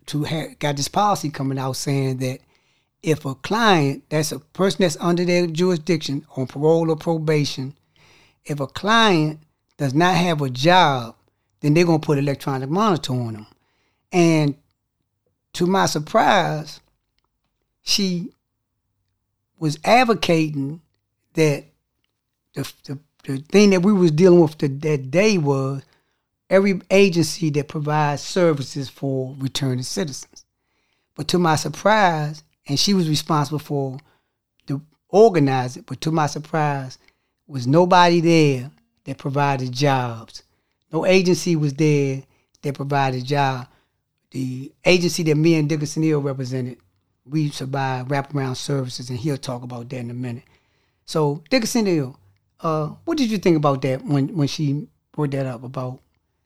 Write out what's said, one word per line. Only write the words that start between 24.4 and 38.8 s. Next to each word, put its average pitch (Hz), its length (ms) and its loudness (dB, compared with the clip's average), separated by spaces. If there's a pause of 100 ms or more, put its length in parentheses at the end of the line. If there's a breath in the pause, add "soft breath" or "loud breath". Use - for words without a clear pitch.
with 151 160 2
the, 156 100 -2
that 139 440 -4
day 196 260 2
was 139 460 -2 (640)
every 196 400 2
agency 170 600 2
that 147 160 -4
provides 147 560 -2
services 151 680 -2
for 135 480 -6
returning 131 460 -4
citizens. - 600 -10 (720)
But 147 140 -8
to 185 100 0
my 165 180 4
surprise, 156 880 0 (240)
and 139 120 -2
she 202 160 2
was 175 120 2
responsible 151 520 -2
for 135 400 -6 (640)
the 139 160 -6 (280)
organizing, 143 760 4
but - 160 -12
to 156 100 -2
my 160 140 2
surprise, 143 720 -4 (480)
was 127 220 -8
nobody 175 540 6
there 151 500 2 (320)